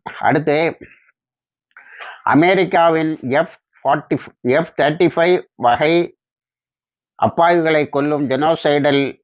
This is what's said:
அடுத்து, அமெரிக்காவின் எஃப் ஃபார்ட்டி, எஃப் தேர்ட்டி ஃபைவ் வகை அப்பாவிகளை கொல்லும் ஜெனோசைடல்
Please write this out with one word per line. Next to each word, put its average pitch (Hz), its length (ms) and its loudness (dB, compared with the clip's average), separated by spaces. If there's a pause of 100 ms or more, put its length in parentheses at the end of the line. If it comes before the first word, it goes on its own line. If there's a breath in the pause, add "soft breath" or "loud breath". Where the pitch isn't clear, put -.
(200)
அடுத்து, 151 580 -2 (1500 loud breath)
அமெரிக்காவின் 165 960 2 (100)
எஃப் 151 280 -2 (260)
ஃபார்ட்டி, 147 340 -2 (240)
எஃப் 143 400 0
தேர்ட்டி 151 340 2
ஃபைவ் 175 280 2 (120)
வகை 156 600 0 (1000)
அப்பாவிகளை 160 760 0
கொல்லும் 143 400 -2
ஜெனோசைடல் 147 960 0